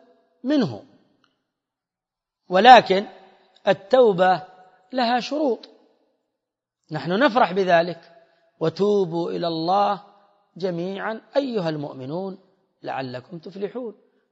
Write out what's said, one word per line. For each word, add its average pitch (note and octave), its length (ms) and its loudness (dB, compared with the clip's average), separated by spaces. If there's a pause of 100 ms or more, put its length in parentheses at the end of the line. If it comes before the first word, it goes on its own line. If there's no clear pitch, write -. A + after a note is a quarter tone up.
(440)
منه، A3 380 -2 (1700)
ولكن G3+ 580 8 (600)
التوبة F#3 760 4 (500)
لها B3 280 -2
شروط، C#4 480 -4 (1200)
نحن D#3 200 -8
نفرح A#3+ 400 0
بذلك: F3 600 -2 (480)
"وتوبوا F3 680 -2
إلى F3 180 -6
الله F3+ 540 -2 (540)
جميعا F#3+ 640 -8 (160)
أيها A#3 320 -4
المؤمنون D3+ 680 -10 (440)
لعلكم B2+ 560 -12
تفلحون، G3+ 560 -12 (380)